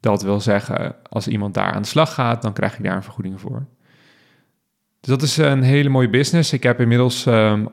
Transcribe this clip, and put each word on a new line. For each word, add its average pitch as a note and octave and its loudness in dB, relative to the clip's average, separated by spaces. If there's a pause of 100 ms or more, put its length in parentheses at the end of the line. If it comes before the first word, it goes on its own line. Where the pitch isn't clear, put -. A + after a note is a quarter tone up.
Dat G2+ 0
wil G2+ 0
zeggen, - -2
als - -8
iemand G#2 -4
daar G2+ 0
aan G2+ -4
de G#2+ -8
slag D#3 0
gaat, A#2 -2
dan G#2+ -4
krijg G2+ -6
ik G#2+ -10
daar F#2 -2
een G2 -6
vergoeding F#2+ -12
voor. A#2+ -10 (1300)
Dus - -6
dat C3+ 0
is D3 -2
een C#3+ 2
hele C#3 4
mooie C3 2
business. C#3+ 2
Ik C3 -2
heb B2 2
inmiddels, B2 2
ehm, G#2+ 2